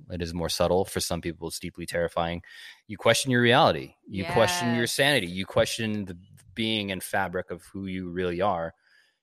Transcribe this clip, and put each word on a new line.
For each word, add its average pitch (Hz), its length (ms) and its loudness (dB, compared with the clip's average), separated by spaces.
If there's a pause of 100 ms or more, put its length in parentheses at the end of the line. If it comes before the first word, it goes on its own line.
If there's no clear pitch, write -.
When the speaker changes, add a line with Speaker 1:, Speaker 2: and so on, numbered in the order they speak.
(100)
Speaker 1:
it 87 120 -6
is 82 100 -4
more 85 160 -4
subtle. 87 380 2
For - 140 -6
some 85 200 -4
people, 82 280 -8
it's - 100 -10
deeply 87 260 -10
terrifying. 85 560 -2 (460)
You 104 100 -12
question 117 340 2
your 123 120 4
reality. 117 520 4 (140)
You 95 160 -4
question - 480 2
your 117 120 0
Speaker 2:
Yes. 113 100 -2
Speaker 1:
sanity. 135 320 2
You 92 180 -6
question 107 600 0
the 90 100 -12 (380)
being 110 360 -2
and 92 120 -6
fabric 92 480 -2
of 87 120 -10 (100)
who 98 140 -8
you 92 240 -6
really 87 300 -2
are. 85 320 0 (500)